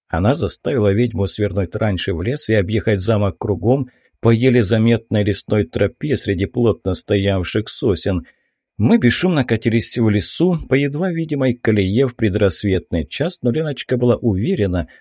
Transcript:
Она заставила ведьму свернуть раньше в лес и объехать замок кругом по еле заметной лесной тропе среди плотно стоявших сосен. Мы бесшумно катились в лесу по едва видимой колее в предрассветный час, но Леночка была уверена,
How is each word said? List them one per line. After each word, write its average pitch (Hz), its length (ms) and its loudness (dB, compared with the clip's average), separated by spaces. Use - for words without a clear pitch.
Она 98 280 0
заставила 104 580 0
ведьму 110 340 0
свернуть 98 480 -4
раньше 101 380 -2
в 82 80 -4
лес 123 280 -4
и 110 40 2
объехать 104 480 0
замок 101 360 0
кругом 104 520 0
по 113 80 4
еле 120 340 4
заметной 110 600 2
лесной 104 420 0
тропе - 500 -2
среди 98 300 -2
плотно 107 480 0
стоявших 98 760 -2
сосен. 95 560 -2
Мы 156 200 4
бесшумно 175 480 2
катились 113 520 -2
в 113 120 2
лесу 165 480 0
по 131 60 0
едва 147 360 -2
видимой 147 420 -2
колее 107 540 0
в 120 80 -10
предрассветный 95 920 0
час, - 340 -6
но 123 100 0
Леночка 143 460 -4
была 123 180 2
уверена, 101 720 0